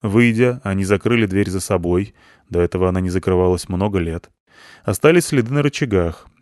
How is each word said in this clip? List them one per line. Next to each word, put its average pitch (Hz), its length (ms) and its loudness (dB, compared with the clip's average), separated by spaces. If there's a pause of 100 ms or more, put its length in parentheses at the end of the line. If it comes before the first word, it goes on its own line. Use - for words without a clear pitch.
Выйдя, 117 600 2
они 98 220 -2
закрыли 107 420 0
дверь 95 240 -2
за 95 80 -4
собой. 90 560 -2 (340)
До 87 120 -2
этого 92 280 0
она 92 120 0
не 92 100 -2
закрывалась 90 580 0
много 98 300 -2
лет. 82 320 -6 (540)
Остались 160 420 2
следы 123 260 0
на 143 100 0
рычагах. 101 680 -2 (140)